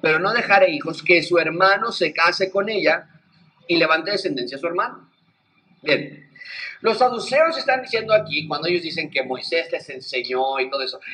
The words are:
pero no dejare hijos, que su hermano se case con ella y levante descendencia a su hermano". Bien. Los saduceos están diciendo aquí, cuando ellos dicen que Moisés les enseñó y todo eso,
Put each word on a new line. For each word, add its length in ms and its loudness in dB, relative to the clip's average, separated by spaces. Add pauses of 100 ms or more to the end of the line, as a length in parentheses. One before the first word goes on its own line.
pero 160 2
no 160 0
dejare 380 6
hijos, 320 -6
que 180 6
su 160 2
hermano 540 2
se 220 -2
case 360 0
con 180 0
ella 400 0 (600)
y 100 2
levante 320 2
descendencia 480 -4
a 20 -10
su 60 -8
hermano". 420 -4 (760)
Bien. 480 -2 (500)
Los 160 2
saduceos 580 2
están 280 -4
diciendo 280 -2
aquí, 360 2
cuando 220 -4
ellos 120 0
dicen 300 -8
que 100 -2
Moisés 500 -4
les 180 -8
enseñó 680 -4
y 120 -2
todo 100 -4
eso, 180 -8 (140)